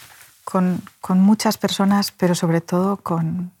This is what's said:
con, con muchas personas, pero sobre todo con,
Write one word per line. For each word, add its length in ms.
con, 380
con 220
muchas 360
personas, 540
pero 240
sobre 260
todo 360
con, 640